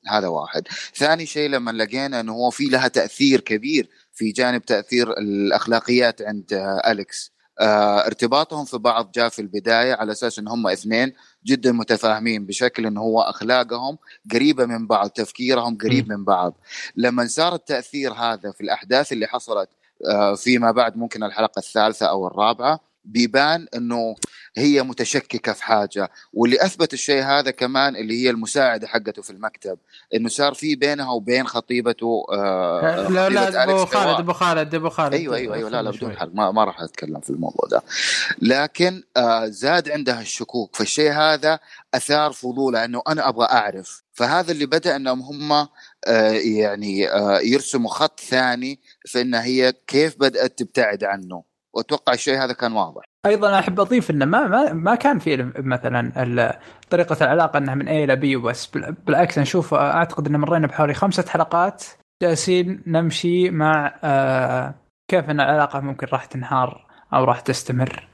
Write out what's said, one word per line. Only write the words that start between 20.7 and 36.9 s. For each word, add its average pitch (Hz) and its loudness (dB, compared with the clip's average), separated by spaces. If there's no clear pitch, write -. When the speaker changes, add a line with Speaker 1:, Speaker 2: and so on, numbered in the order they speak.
Speaker 1:
بعد، 113 2
ممكن 113 -6
الحلقة 107 -2
الثالثة 107 0
أو 92 0
الرابعة، 117 0
بيبان 131 0
إنه 117 -4
هي 143 4
متشككة 120 -4
في - -8
حاجة. 101 0
واللي 120 4
أثبت 170 -2
الشيء 135 0
هذا 139 0
كمان 135 0
اللي 110 -4
هي 127 4
المساعدة 117 0
حقته 107 -4
في - -16
المكتب، 98 -10
إنه 113 0
صار 143 0
في 151 -4
بينها 139 -2
وبين 123 0
خطيبته، 117 -2
آه، 98 0
Speaker 2:
لا، 185 2
لا، 196 2
Speaker 1:
خطيبة 185 2
Speaker 2:
أبو 190 2
Speaker 1:
أليكس 190 2
Speaker 2:
خالد، 202 2
Speaker 1:
حوار. 147 2
Speaker 2:
أبو 170 -4
خالد، 160 0
أبو 160 -2
خالد. 147 -2
Speaker 1:
أيوة، 147 -2
أيوة، 113 -4
أيوة، 113 -6
لا، 120 -4
لا، 107 -4
Speaker 2:
خلنا 104 -10
Speaker 1:
بدون 123 -8
Speaker 2:
شوي. 98 -10
Speaker 1:
حرق، 85 -8
ما، 98 2
ما 110 2
راح 92 -4
أتكلم 78 -10